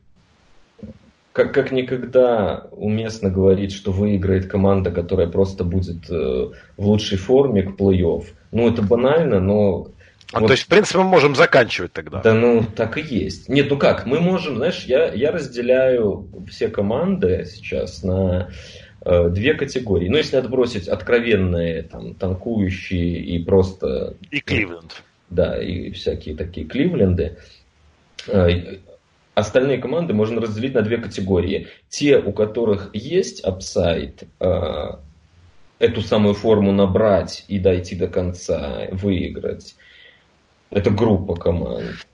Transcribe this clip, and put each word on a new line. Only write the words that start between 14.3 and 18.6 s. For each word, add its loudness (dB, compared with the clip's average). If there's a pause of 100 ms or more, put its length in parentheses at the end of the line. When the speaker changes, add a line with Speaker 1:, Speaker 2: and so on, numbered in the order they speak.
Speaker 1:
знаешь, -4
я, 2
я 0
разделяю 0 (220)
все -4
команды 0
сейчас -10
на, 0 (560)